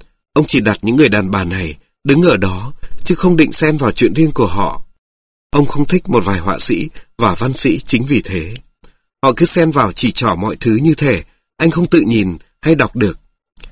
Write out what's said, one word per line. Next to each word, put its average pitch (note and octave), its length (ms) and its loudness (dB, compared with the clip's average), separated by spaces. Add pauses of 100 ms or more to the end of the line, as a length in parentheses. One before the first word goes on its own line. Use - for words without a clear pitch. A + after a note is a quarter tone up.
(320)
Ông D3+ 140 2
chỉ C#3 140 0
đặt G#2+ 220 0
những A2+ 140 0
người D3 120 6
đàn G2+ 220 0
bà G2 140 -2
này F2 340 -6 (260)
đứng D3+ 180 2
ở D#3+ 140 4
đó, F#2+ 360 -2 (320)
chứ - 100 2
không F3+ 220 2
định D#3 160 2
xen D#3 240 2
vào C3+ 140 0
chuyện G#2 240 2
riêng D#3 180 2
của A#2 140 2
họ. F#2+ 380 -2 (680)
Ông C#3+ 160 2
không D3 180 0
thích F3+ 240 0
một A#2+ 160 0
vài G2 140 0
họa F2 200 -4
sĩ G2+ 300 -2 (300)
và A#2 160 0
văn B2+ 180 -2
sĩ C3 260 0
chính B2+ 280 -2
vì C#3 180 0
thế. F#2 300 -8 (680)
Họ C3+ 140 2
cứ E3+ 100 2
xen E3 240 2
vào A#2+ 220 0
chỉ A2 200 -2
trỏ A2 260 0
mọi G2+ 180 -4
thứ A2 260 0
như D#3 120 4
thể B2 300 0 (320)
anh E3 140 0
không E3+ 160 0
tự E3+ 200 2
nhìn G2 320 0 (240)
hay D#3+ 120 2
đọc C#3 220 -2
được. G#2+ 240 -2 (520)